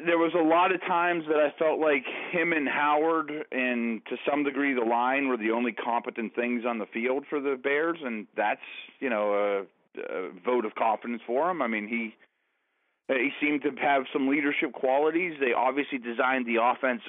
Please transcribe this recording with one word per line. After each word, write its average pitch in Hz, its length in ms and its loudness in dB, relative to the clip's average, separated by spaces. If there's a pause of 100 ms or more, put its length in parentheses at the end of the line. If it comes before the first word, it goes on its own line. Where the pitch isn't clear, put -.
there 170 100 4
was 165 180 2
a 175 80 4
lot 170 300 6
of 175 100 0
times 175 460 0
that 151 100 2
I 147 200 4
felt 156 220 2
like 143 240 2 (260)
him 170 220 0
and 147 160 0
Howard 151 640 2 (220)
and 120 540 -2
to 127 100 -4 (140)
some 143 140 0
degree 139 280 0
the 120 160 0
line 127 400 2
were 123 80 2
the 110 140 -2
only 120 220 0
competent 117 600 -4
things 120 320 -2
on 117 120 -2
the 98 80 -6
field 127 420 -2
for 147 120 -4
the 135 220 -2
Bears, 156 400 0
and 113 240 -8 (100)
that's, 107 260 0 (380)
you 131 100 -2
know, 101 560 2 (320)
a, - 20 -10
a 90 300 -6 (140)
vote 123 200 2
of 104 120 -6
confidence 113 500 0
for 143 240 0
him. 170 100 -4
I 123 60 0
mean, 107 220 -2
he, 117 260 -6 (960)
he 135 300 0
seemed 147 240 0
to 147 80 0 (120)
have 139 220 2 (100)
some 135 140 0
leadership 143 440 0
qualities. 156 640 2
They 127 140 2
obviously 135 460 0
designed 123 480 0
the 117 160 2
offense 120 460 2